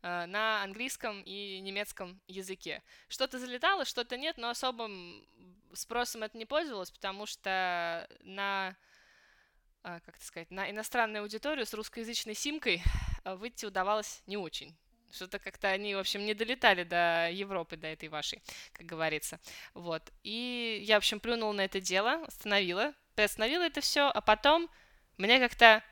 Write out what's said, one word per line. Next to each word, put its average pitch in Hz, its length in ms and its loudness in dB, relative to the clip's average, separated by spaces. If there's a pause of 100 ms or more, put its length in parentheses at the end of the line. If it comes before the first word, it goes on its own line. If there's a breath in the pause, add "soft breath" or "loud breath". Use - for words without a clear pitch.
э, 175 240 -4
на 208 380 0
английском 214 600 -6
и 196 360 -10
немецком 196 680 -8
языке. 185 540 -10 (260 loud breath)
Что-то 262 320 -4
залетало, 254 460 0
что-то 247 320 -4
нет, 311 200 -4
но 233 120 -4
особым 226 760 -6 (480)
спросом 240 500 -4
это 214 140 -10
не 220 80 -8
пользовалось, 269 460 -2
потому 202 340 -6
что 175 800 -2 (160)
на, 196 540 -4 (1080 soft breath)
э, 175 220 -10
как 165 100 -20
это - 100 -20
сказать, - 240 -14
на 196 200 -6
иностранную 214 520 0
аудиторию 220 440 -4
с - 80 -10
русскоязычной 220 600 -6
симкой, 247 480 -2 (420 loud breath)
э, 190 120 -6
выйти 226 300 -10
удавалось 202 600 0
не 196 100 -6
очень. 165 400 -8 (360)
Что-то 185 280 -10
как-то - 300 -2
они, 202 260 0
в - 40 0
общем, 202 260 -2
не 214 80 2
долетали 214 500 2
до 170 480 2
Европы, 190 440 -6
до 156 120 -10
этой 156 220 -10
вашей, - 320 -6 (300 loud breath)
как 170 140 -18
говорится. 160 540 -2 (340 loud breath)
Вот. 170 280 -6 (220)
И 233 600 -4
я, 214 120 8
в - 20 10
общем, 202 220 2
плюнула 226 320 0
на 202 120 0
это 190 160 -2
дело, 208 460 2
остановила, 202 680 0 (220)
приостановила 220 480 2
это 294 160 0
всё, 285 340 4
а 214 80 2
потом 294 460 6 (500 soft breath)
мне 220 220 6
как-то 226 520 10